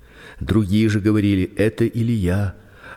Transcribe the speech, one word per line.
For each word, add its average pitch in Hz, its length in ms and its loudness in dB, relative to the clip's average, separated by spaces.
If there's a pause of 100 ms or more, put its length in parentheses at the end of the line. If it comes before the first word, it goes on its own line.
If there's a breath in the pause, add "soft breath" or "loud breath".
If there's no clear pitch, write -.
(400 loud breath)
Другие 107 500 2
же 104 100 0
говорили: 101 560 2
«Это 110 300 0
Илия», 101 720 -2 (420 loud breath)